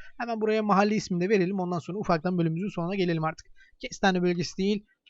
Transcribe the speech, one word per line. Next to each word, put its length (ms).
Hemen 220
buraya 220
mahalle 340
ismini 280
de 40
verelim. 320
Ondan 180
sonra 200
ufaktan 400
bölümümüzün 300
sonuna 260
gelelim 300
artık. 220
Kestane 440
bölgesi 360
değil, 260